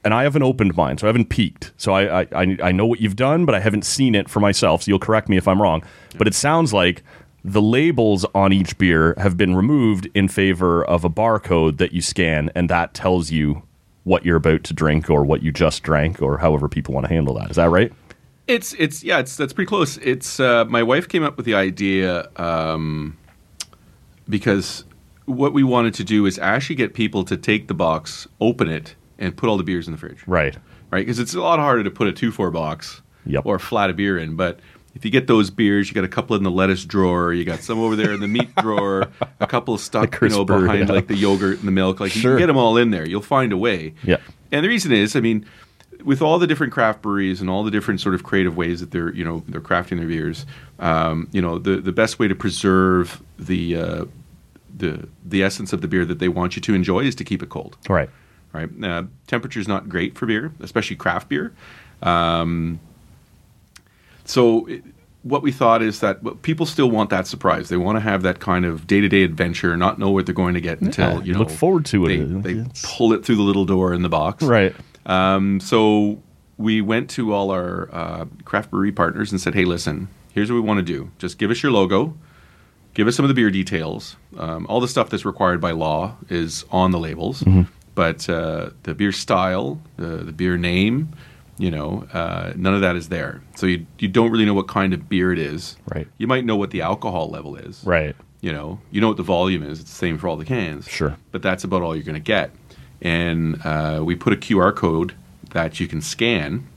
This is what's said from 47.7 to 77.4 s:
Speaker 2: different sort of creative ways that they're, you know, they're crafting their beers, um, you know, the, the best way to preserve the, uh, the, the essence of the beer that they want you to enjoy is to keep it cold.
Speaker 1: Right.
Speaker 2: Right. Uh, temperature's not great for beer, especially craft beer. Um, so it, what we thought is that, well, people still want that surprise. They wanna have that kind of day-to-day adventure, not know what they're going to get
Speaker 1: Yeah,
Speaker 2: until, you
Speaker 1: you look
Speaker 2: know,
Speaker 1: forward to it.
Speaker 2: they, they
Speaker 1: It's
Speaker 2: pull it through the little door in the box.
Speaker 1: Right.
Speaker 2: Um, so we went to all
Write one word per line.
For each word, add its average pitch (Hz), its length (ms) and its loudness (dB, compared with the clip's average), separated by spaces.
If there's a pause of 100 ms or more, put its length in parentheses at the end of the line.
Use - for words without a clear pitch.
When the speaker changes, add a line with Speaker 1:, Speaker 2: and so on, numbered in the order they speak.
Speaker 2:
different 101 300 -2
sort 95 160 0
of - 80 -6
creative 92 320 0
ways 87 240 -2
that 82 100 -10
they're, 85 240 -4
you 90 100 -6
know, 82 240 -6
they're 82 120 -8
crafting 87 380 -2
their 82 100 -4
beers, 80 360 -6 (360)
um, 80 500 0
you 98 100 -2
know, 85 180 -2
the, 95 180 0
the 92 160 -4
best 110 260 0
way 113 80 2
to 95 80 0
preserve 92 880 2 (160)
the, 85 380 -4
uh, 82 280 -6 (720)
the, 80 300 -6 (180)
the 95 200 0
essence 98 280 -4
of 87 80 -4
the 90 80 -6
beer 90 160 0
that 82 140 -6
they 90 100 0
want 87 280 -2
you 95 60 -8
to 107 120 0
enjoy 90 260 2
is 135 140 -2
to - 100 -12
keep 92 180 -6
it - 80 -14
cold. - 260 -12 (120)
Speaker 1:
Right. 80 220 2 (420)
Speaker 2:
Right. 80 160 -8 (160)
Uh, 85 200 -4 (240)
temperature's 120 400 -6
not 98 200 -4
great 90 300 -4
for 123 80 -4
beer, 117 340 -2
especially 104 360 -4
craft - 340 -4
beer. 73 220 -4 (500)
Um, 85 800 0 (1400)
so 117 420 4
it, - 180 -12 (380)
what 139 200 -2
we 143 100 0
thought 113 300 4
is 107 180 -2
that, 98 220 -2
well, 113 140 -8
people 160 300 -4
still 131 240 2
want 107 200 0
that 92 160 0
surprise. - 420 -2
They 87 80 -2
wanna 101 240 0
have 101 220 0
that 90 180 0
kind 90 240 0
of 82 220 -4
day-to-day 98 360 4
adventure, 85 540 0
not 90 220 0
know 101 120 0
what 95 160 2
they're 90 80 -4
going 90 200 0
to 87 60 -2
get 82 200 -6
Speaker 1:
Yeah, 92 60 0
Speaker 2:
until, - 260 0 (100)
you 90 100 -4
Speaker 1:
you 98 60 0
look 110 100 0
Speaker 2:
know, 80 60 -10
Speaker 1:
forward 170 320 2
to 92 200 2
it. 87 360 -2
Speaker 2:
they, 92 120 -4
they 110 60 -4
Speaker 1:
It's 123 220 -10 (140)
Speaker 2:
pull 113 160 4
it - 120 0
through 117 120 2
the 104 60 2
little 98 220 2
door 92 300 2
in 87 80 0
the 87 60 0
box. 82 360 -2
Speaker 1:
Right. 110 300 4 (320)
Speaker 2:
Um, 95 540 2
so 107 600 2 (380)
we 110 220 0
went 110 300 -2
to 110 220 -4
all 98 180 0